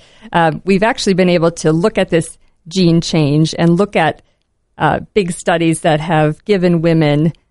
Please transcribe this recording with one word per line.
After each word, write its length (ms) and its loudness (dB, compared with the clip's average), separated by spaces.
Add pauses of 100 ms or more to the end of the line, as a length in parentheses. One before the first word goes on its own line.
(320)
uh, 200 0 (120)
we've 200 0
actually 320 -2
been 140 2
able 220 2
to 220 -2
look 240 0
at 120 -2
this 280 -4 (300)
gene 340 2
change 560 0
and 180 2
look 200 -2
at, 260 -2 (560)
uh, 220 -2 (140)
big 180 -2
studies 500 -2
that 180 0
have 460 -2
given 360 2
women 520 2 (180)